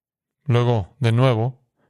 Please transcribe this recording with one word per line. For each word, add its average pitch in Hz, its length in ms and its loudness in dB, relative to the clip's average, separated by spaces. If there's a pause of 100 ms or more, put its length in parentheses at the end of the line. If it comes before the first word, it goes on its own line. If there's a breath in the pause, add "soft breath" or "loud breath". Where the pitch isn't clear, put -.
(440)
Luego, 120 560 -2
de 117 100 0
nuevo, 123 560 -2 (240)